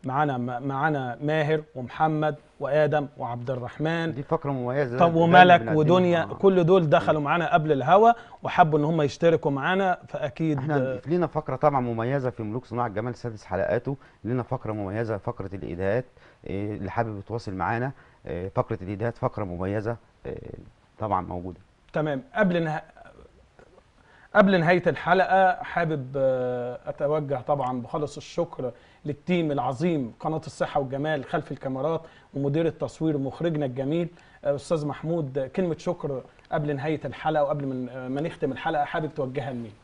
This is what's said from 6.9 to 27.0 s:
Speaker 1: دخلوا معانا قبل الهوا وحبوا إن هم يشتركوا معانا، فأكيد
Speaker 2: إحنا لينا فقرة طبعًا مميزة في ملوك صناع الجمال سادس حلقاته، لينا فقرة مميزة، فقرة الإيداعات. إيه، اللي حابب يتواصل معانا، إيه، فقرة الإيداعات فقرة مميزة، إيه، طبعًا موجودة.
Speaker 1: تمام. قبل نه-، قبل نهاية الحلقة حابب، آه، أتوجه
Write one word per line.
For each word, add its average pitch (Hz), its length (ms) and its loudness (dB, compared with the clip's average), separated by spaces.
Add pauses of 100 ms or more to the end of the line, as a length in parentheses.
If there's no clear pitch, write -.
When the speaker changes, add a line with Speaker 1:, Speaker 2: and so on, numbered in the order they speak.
Speaker 1:
دخلوا 160 300 4
معانا 156 340 0
قبل 156 180 4
الهوا 180 400 6 (300)
وحبوا 156 360 4
إن 147 60 2
هم 160 180 2
يشتركوا 160 480 2
معانا، 175 480 0 (100)
فأكيد 151 500 -4
Speaker 2:
إحنا 131 480 -2
لينا 170 200 0
فقرة 139 300 -4
طبعًا 143 240 4
مميزة 123 500 -2
في 113 120 -10
ملوك 110 220 -6
صناع 120 220 -4
الجمال 110 280 -6
سادس 110 300 -10
حلقاته، 113 520 -2 (280)
لينا 120 180 -2
فقرة 113 300 -6
مميزة، 107 460 -4
فقرة 95 360 -8
الإيداعات. 98 500 -2 (420)
إيه، 104 300 -6
اللي 95 140 -8
حابب 110 280 -4
يتواصل 104 360 -8
معانا، 113 380 -2 (340)
إيه، 90 220 -8
فقرة 113 340 -2
الإيداعات 104 360 -6
فقرة 113 260 -4
مميزة، 98 520 -4 (300)
إيه، - 240 -12 (480)
طبعًا 101 220 0
موجودة. 90 400 -8 (320)
Speaker 1:
تمام. 151 300 -2 (120)
قبل 175 300 2
نه-، 156 180 -6 (1500)
قبل 196 260 8
نهاية 175 260 4
الحلقة 180 760 4
حابب، 156 440 -4 (100)
آه، 127 680 0
أتوجه 143 600 -2